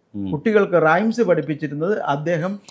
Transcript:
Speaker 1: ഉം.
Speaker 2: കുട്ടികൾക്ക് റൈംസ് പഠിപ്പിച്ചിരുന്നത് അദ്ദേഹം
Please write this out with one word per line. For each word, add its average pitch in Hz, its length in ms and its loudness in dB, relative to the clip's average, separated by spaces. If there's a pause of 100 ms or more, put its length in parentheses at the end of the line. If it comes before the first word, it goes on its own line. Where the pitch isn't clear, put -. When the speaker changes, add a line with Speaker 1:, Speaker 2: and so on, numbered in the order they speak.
(160)
Speaker 1:
ഉം. 101 160 -6
Speaker 2:
കുട്ടികൾക്ക് 180 540 2
റൈംസ് 220 360 2
പഠിപ്പിച്ചിരുന്നത് 156 800 -2
അദ്ദേഹം 165 600 -4 (120)